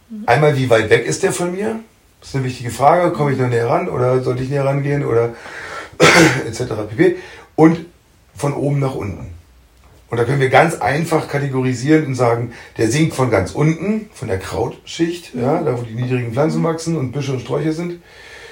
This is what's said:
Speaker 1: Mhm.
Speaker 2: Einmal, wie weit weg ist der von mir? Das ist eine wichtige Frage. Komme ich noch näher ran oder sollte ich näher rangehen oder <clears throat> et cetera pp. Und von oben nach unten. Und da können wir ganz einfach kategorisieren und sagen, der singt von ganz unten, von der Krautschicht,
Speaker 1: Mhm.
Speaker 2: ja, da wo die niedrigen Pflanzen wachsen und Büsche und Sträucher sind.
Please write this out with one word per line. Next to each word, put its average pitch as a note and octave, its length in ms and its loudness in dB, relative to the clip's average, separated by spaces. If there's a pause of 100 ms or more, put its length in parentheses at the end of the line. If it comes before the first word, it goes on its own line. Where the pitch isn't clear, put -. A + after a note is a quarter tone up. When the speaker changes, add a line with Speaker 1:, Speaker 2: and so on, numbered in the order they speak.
Speaker 1:
Mhm. G#3+ 180 -12
Speaker 2:
Einmal, C#3+ 300 4
wie B2+ 140 0
weit A2 200 4
weg A#2 160 4
ist - 160 -4
der F#3 100 2
von F3 200 -2
mir? A3 280 -4 (400)
Das - 100 -20
ist - 60 -6
eine C3 80 -2
wichtige A#2 260 -8
Frage. E3 420 4
Komme C#3+ 200 0
ich B2+ 60 0
noch B2+ 100 0
näher A#2 200 0
ran F3+ 200 0
oder B2+ 340 2
sollte B2+ 200 -2
ich C3 80 -6
näher C#3 140 0
rangehen C#3 400 -2
oder A#2 260 2 (680)
<clears throat> C#3+ 480 6
et - 80 -8
cetera A2 280 -6
pp. E3 340 2 (380)
Und E3 300 4 (500)
von C#3 200 -4
oben C#3+ 260 -2
nach C3 140 -2
unten. - 340 -8 (840)
Und A#2 80 -2
da A#2+ 60 2
können C#3 160 0
wir C3 100 4
ganz C#3+ 300 4
einfach D#3+ 480 0
kategorisieren C3+ 800 2
und C3 100 -4
sagen, A#2 360 0 (240)
der A2+ 140 2
singt D3+ 240 2
von B2+ 160 0
ganz F#2+ 220 0
unten, E3+ 600 0
von - 140 -10
der G2 100 -2
Krautschicht, - 960 -6
Speaker 1:
Mhm. B2 80 -4
Speaker 2:
ja, D#3 200 0
da B2+ 160 -2
wo - 40 -6
die A2 120 -10
niedrigen B2 380 -2
Pflanzen D#3+ 320 0
wachsen E3 320 -2
und C3 160 -4
Büsche C#3 200 -4
und B2 80 -4
Sträucher D3 320 -2
sind. F3 300 -8 (500)